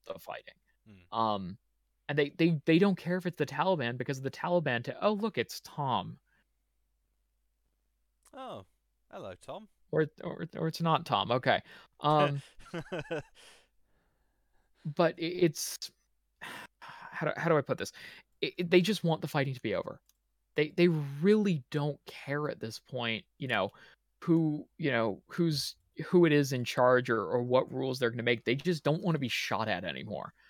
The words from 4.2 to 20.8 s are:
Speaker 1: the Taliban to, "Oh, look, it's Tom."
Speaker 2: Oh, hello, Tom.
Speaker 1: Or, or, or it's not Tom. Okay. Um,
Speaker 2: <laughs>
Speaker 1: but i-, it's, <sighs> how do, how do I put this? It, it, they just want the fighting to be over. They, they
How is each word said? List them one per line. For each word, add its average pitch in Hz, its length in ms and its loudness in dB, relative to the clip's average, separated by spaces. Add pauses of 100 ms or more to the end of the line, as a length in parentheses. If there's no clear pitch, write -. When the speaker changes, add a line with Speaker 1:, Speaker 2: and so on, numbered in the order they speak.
Speaker 1:
the 135 60 -4
Taliban 147 540 0
to, 131 160 -8
"Oh, 208 140 2
look, 208 240 -4
it's - 220 -6
Tom." 113 580 -4 (2250)
Speaker 2:
Oh, 202 280 -14 (460)
hello, 110 220 -14 (120)
Tom. 190 240 -14 (220)
Speaker 1:
Or, 156 160 0 (160)
or, - 240 -10 (100)
or 160 120 -2
it's 160 140 -6
not 165 240 2
Tom. 104 240 2
Okay. 123 300 2 (400)
Um, 147 420 4 (300)
Speaker 2:
<laughs> 165 100 -8 (2000)
Speaker 1:
but 165 340 2
i-, 170 40 -8
it's, 175 680 0 (520)
<sighs> - 380 -16
how - 460 -10
do, - 100 0
how 160 120 -2
do 165 80 4
I 143 40 4
put 131 180 -4
this? - 140 -8 (480)
It, - 180 -2
it, 175 120 -2
they 185 100 8
just 185 240 2
want 160 160 2
the 151 80 -6
fighting 139 260 0
to 123 80 -10
be 104 120 -2
over. - 260 -6 (540)
They, 151 220 0
they 175 120 6